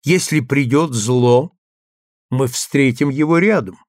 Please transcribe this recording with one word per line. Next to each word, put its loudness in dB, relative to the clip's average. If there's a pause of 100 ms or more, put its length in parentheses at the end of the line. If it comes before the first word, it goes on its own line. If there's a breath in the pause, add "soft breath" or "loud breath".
Если 0
придет -2
зло, 0 (760)
мы -2
встретим 0
его 0
рядом. 0 (120)